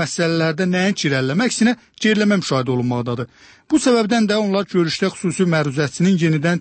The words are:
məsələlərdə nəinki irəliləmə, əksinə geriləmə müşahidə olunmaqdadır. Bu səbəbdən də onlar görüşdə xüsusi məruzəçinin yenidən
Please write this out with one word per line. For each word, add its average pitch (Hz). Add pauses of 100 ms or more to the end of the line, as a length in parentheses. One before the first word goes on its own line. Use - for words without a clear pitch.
məsələlərdə 165
nəinki 180
irəliləmə, 139
əksinə 233 (260)
geriləmə 208
müşahidə 131
olunmaqdadır. 120 (400)
Bu 311
səbəbdən 226
də 214
onlar 196
görüşdə 175
xüsusi 180
məruzəçinin 151
yenidən 160